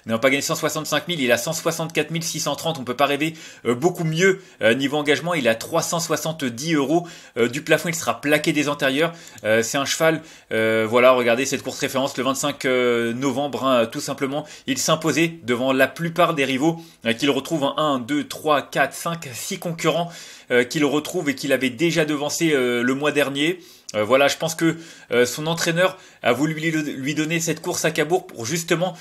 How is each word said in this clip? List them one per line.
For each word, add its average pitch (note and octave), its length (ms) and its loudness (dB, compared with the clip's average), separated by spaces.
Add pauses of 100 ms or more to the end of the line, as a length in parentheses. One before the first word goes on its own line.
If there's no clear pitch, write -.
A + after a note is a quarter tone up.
n'ayant A2+ 100 0
pas C3 140 4
gagné C#3 100 2
cent D#3+ 140 -2
soixante-cinq D3+ 520 -2
mille, E3+ 140 -4
il A#2+ 100 2
a A#2 60 6
cent D#3+ 160 -4
soixante-quatre D#3+ 560 -2
mille E3 140 -4
six E3 160 -6
cent C#3+ 160 -4
trente. D#3 240 -4
On B2+ 40 -8
peut A#2+ 120 -4
pas C#3+ 100 2
rêver, C#3+ 300 -2 (300)
euh, A#2+ 100 2
beaucoup E3+ 300 0
mieux, F3+ 360 2 (220)
euh, A2 100 6
niveau C3+ 240 -2
engagement. D3 380 0
Il B2+ 120 0
a A2+ 60 4
trois C#3 300 -2
cent E3+ 160 -2
soixante-dix D#3 760 -4
euros, D3+ 340 2 (300)
euh, A#2 100 4
du C3+ 140 -4
plafond, D#3 280 2
il E3 60 -4
sera - 260 -4
plaqué D3+ 320 2
des C#3+ 160 0
antérieurs. C#3+ 440 0 (300)
Euh, A2 180 4
c'est B2+ 160 -4
un C#3 80 0
cheval, D#3+ 380 0 (280)
euh, A2 380 2
voilà, B2 220 8
regardez B2 340 4
cette B2+ 160 -2
course - 180 -8
référence C3 380 -2
le B2+ 60 -2
vingt-cinq, C3+ 420 -2
euh, A#2+ 480 2
novembre, C3 520 -2
hein, B2 200 4
tout C#3+ 160 -6
simplement. C#3 460 -6 (180)
Il C3 140 -2
s'imposait D#3+ 640 0
devant B2 300 0
la C3 140 4
plupart E3 460 0
des C#3+ 100 0
rivaux, C#3 400 0 (220)
euh, A#2 80 2
qu'il C#3 160 0
retrouve C3+ 340 -2
en - 140 -2
un, D3 220 0
deux, C3 280 -4
trois, D3 340 0
quatre, C3+ 320 -2
cinq, E3 400 -8
six - 240 -8
concurrents, E3 540 -2 (400)
euh, B2 140 6
qu'il D3 180 0
retrouve D3 460 0
et C3+ 60 -2
qu'il C#3 180 0
avait C3 160 2
déjà D#3+ 340 0
devancé, D3+ 480 0
euh, B2 300 2
le B2+ 120 2
mois C#3+ 200 0
dernier. C#3+ 460 0 (360)
Euh, G#2+ 80 2
voilà, C3 240 6
je - 100 0
pense D#3+ 180 -4
que, D#3+ 200 2 (360)
euh, B2 160 6
son D3+ 180 -6
entraîneur E3+ 540 0 (240)
a A#2 100 4
voulu D3+ 220 0
lui, D#3+ 160 -2
lui D3 420 -4
donner D#3 260 0
cette E3 220 -2
course F3 240 -2
à D#3+ 60 2
Cabourg E3 340 0
pour - 180 -12
justement E3+ 580 -2